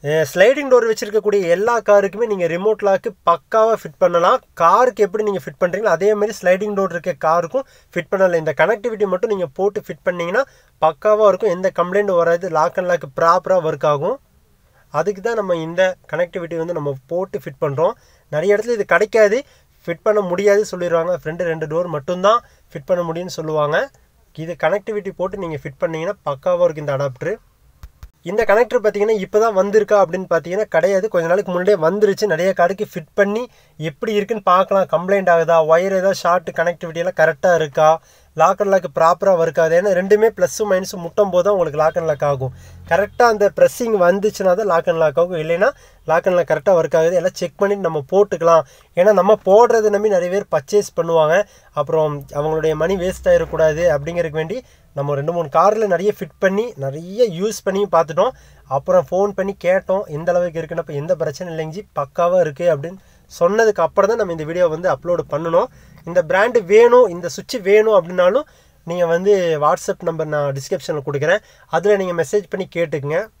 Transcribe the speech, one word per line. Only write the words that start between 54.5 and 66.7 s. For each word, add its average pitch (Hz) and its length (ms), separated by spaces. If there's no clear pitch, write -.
நம்ம 143 200
ரெண்டு 143 200
மூணு 170 120
கார்ல 202 460
நிறைய 180 260
fit 170 200
பண்ணி, 202 360
நிறைய 165 500
யூஸ் 208 260
பண்ணியும் 190 260
பார்த்துட்டோம். 165 380
அப்புறம் 175 340
phone 196 280
பண்ணி 190 260
கேட்டோம், 190 420
எந்த 170 140
அளவுக்கு 175 260
இருக்குன்னு. 165 280
அப்ப 160 80
எந்த 151 220
பிரச்சனை 156 380
இல்லைங்க 156 240
ஜி, 208 80
பக்காவா 175 460
இருக்கு 156 300
அப்படின்னு 165 260
சொன்னதுக்கு 202 480
அப்புறம் 196 220
தான் 233 120
நம்ம 185 100
இந்த 160 120
video 170 240
வந்து 165 260
upload 170 360
பண்ணணும். 170 400
இந்த 175 220
brand 208 440